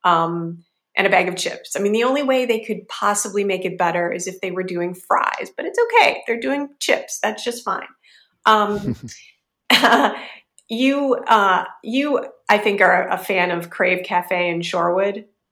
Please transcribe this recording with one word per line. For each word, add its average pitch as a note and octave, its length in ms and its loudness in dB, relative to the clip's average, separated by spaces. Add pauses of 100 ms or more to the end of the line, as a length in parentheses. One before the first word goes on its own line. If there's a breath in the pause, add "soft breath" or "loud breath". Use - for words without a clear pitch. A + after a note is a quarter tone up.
um, E3+ 600 0 (320)
and G3 120 2
a - 20 4
bag F#3 180 4
of F3+ 80 -6
chips. - 400 -8
I - 40 -2
mean, G3+ 140 0
the A#3 100 2
only C4 180 2
way C4 240 2
they A3+ 140 0
could G#3+ 300 -8
possibly G#3 540 -2
make F#3+ 220 -2
it F3 100 -4
better F3 360 0
is F3+ 160 -6
if F#3 120 -10
they F#3 120 -6
were F3+ 100 -4
doing F3+ 320 -4
fries, - 640 -2
but - 80 -8
it's A#4+ 140 -4
okay. A#4 480 4
They're A#3 120 -2
doing C#4 300 -4 (100)
chips. - 440 -2
That's G#3+ 200 -4
just A#3+ 220 -8
fine. - 220 -6 (580 soft breath)
Um, G#3 500 2 (760 loud breath)
<laughs> B3+ 440 4 (540 loud breath)
you, C4+ 460 0 (120)
uh, G3 380 4 (180)
you, C4+ 420 -2 (240)
I G#3 80 6
think, G3+ 240 0
are F#3 280 4
a F#3 80 -2
fan F3+ 340 -2
of E3+ 180 -4
Crave F3+ 360 0
Cafe F3+ 440 -2
in E3+ 120 -2
Shorewood. F#3 640 -2 (260)